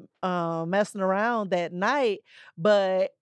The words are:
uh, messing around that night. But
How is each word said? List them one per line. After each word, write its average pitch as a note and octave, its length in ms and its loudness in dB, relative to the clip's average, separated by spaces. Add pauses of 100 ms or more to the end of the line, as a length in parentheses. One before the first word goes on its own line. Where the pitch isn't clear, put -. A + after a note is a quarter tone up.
(220)
uh, E3+ 440 -2
messing G3+ 360 -2
around G3+ 480 0
that F3 220 -2
night. A3 480 0 (380)
But F#3+ 640 2